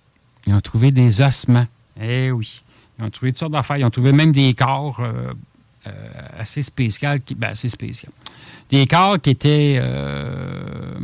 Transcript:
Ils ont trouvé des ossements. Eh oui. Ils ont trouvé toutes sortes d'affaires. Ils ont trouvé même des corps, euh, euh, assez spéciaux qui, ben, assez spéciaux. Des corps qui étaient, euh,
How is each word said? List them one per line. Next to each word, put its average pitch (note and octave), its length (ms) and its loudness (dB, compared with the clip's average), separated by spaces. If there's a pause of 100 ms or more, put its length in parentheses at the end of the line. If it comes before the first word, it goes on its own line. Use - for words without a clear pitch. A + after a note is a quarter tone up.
(460)
Ils G2+ 80 2
ont G2+ 60 4
trouvé B2 320 2
des B2 280 4
ossements. B2 460 2 (340)
Eh B2+ 300 -2
oui. A#2 320 -6 (360)
Ils A2 60 -8
ont A2 60 -8
trouvé C3 220 -4
toutes - 80 -12
sortes D#3+ 120 -4
d'affaires. C#3+ 240 -2
Ils C#3 80 0
ont A#2 60 2
trouvé B2+ 220 2
même D3+ 200 6
des C3+ 220 4
corps, C3+ 460 -2
euh, A#2+ 340 -6 (520)
euh, - 40 -14 (480)
assez A2+ 240 -6
spéciaux C3 480 -2 (160)
qui, - 80 -10
ben, A2 160 -6
assez G#2+ 180 -8
spéciaux. A2+ 400 -10 (640)
Des C3+ 160 4
corps F3+ 340 4
qui C#3+ 100 2
étaient, D3 480 2
euh, G#1+ 1200 -6